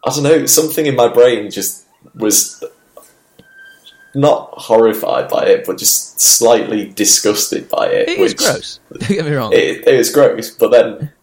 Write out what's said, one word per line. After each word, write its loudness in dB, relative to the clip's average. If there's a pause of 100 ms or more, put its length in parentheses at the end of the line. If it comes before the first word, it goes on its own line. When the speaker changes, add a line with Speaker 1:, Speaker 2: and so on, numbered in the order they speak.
Speaker 1:
I -4
don't -4
know, 2
something 0
in -2
my 4
brain 2
just -10 (300)
was -2 (1500)
not 0
horrified 0
by -2
it, 2
but -8
just -4
slightly 2
disgusted -2
by 2
it, 0
Speaker 2:
It -4
is 2
Speaker 1:
which -14
Speaker 2:
gross. -4
<laughs> -20
Don't -10
get -2
me -4
wrong. -2
Speaker 1:
It, 0
it 4
was 0
gross, 0
but -2
then 0 (120)